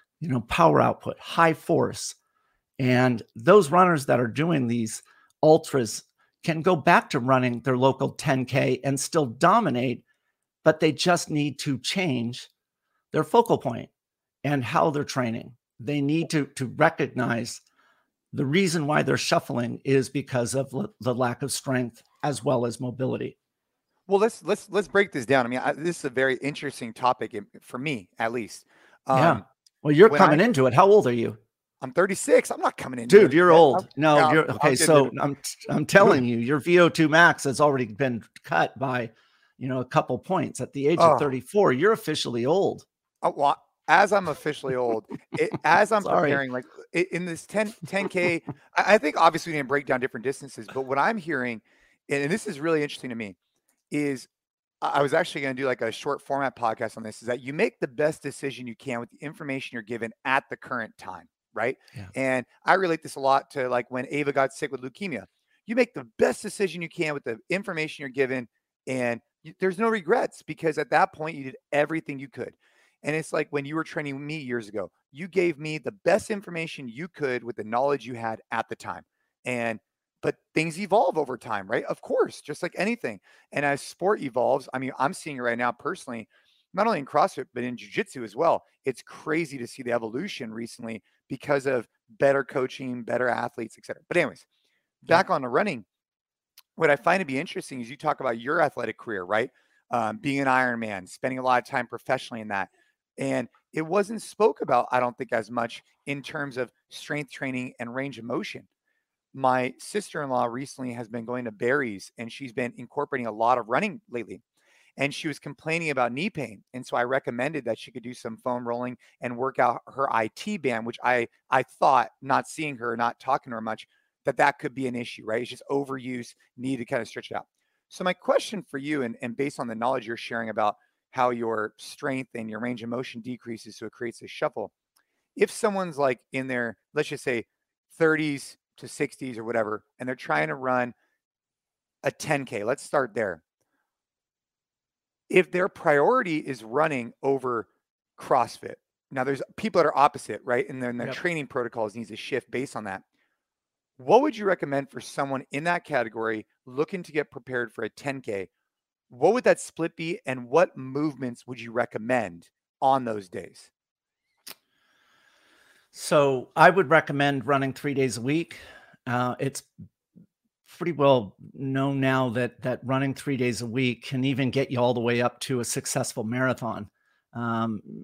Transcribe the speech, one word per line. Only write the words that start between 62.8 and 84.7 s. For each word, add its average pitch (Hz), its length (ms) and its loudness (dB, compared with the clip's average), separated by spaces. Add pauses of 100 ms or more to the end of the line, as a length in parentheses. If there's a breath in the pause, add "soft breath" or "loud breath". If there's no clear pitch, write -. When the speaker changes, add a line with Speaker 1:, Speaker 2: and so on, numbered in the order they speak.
Speaker 2:
this - 120 -14
a 143 40 -10
lot 135 320 2
to, 131 160 -2
like, 123 240 -2
when 127 180 -4
Ava 143 220 -2
got 135 220 2
sick 147 180 -8
with 127 100 -8
leukemia. 120 440 -10 (400)
You 220 100 -8
make 247 180 2
the 120 140 -10 (100)
best - 240 2
decision 180 400 -4
you 165 80 -8
can 156 240 -4
with 139 120 -8
the 117 120 -6 (120)
information 165 540 -4
you're 139 60 -8
given, 127 380 0 (400)
and 123 320 -2 (240)
y-, 156 160 -18
there's 185 200 -2
no 226 100 2
regrets, 214 540 0
because 156 340 -2
at 147 140 -4
that 170 220 4
point 156 220 -8
you 139 80 -12
did 131 140 -12 (160)
everything 147 460 -2
you 135 100 -14
could. - 240 -10 (500)
And 151 120 -2
it's 156 180 -6
like 160 160 -2
when 143 160 -4
you 147 100 -8
were 160 80 -2
training 143 400 -8
me 151 140 -8
years 120 320 -6
ago, 98 220 -6 (200)
you 160 160 -12
gave 175 300 0
me 156 220 -8
the 127 120 -8
best 170 380 0
information 170 580 -8
you 135 200 -10
could 127 360 -4
with 117 120 -10
the 107 80 -8
knowledge 120 420 0
you 127 80 -10
had 113 280 -6 (100)
at 113 180 -4
the 117 60 -8
time. 87 280 -12 (400)
And, 117 360 -4 (420)
but 147 140 -2 (180)
things 160 260 -2
evolve 208 380 2
over 127 180 -2
time, 107 300 -6
right? 113 200 -2
Of - 160 -6
course, - 400 -2
just - 200 -12
like 170 160 -6
anything. 175 420 -4 (340 soft breath)
And 143 120 0
as 143 160 0
sport 202 400 -2
evolves, 123 500 0